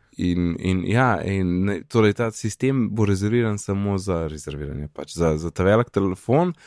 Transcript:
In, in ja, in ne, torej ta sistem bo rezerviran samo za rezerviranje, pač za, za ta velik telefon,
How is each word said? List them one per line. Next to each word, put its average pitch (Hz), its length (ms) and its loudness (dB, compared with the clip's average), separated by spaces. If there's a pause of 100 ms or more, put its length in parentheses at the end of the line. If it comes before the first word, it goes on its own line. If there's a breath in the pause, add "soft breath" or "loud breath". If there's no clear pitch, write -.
(140)
In, 87 440 0
in 92 260 0
ja, 110 380 2
in 92 420 0
ne, 101 200 -2
torej 107 300 4
ta 117 160 -2
sistem 120 600 -2
bo 107 160 2
rezerviran 104 520 0
samo 101 400 -2
za 87 300 -2
rezerviranje, 73 640 -8
pač - 240 -12
za, 82 240 2
za 82 120 -4
ta 90 140 -4
velik 107 260 4
telefon, 120 640 0 (140)